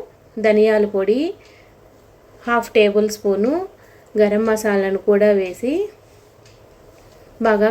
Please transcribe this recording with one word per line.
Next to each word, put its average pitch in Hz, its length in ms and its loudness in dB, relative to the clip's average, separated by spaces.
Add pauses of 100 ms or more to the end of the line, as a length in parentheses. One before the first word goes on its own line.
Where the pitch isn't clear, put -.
(460)
ధనియాల 214 480 2
పొడి, 202 280 -2 (1300)
హాఫ్ 233 300 -2
టేబుల్ 208 380 2
స్పూను 208 380 -2 (640)
గరం 208 340 2
మసాలాను 202 500 -2 (100)
కూడా 208 300 4
వేసి 190 340 -6 (1700)
బాగా 214 240 2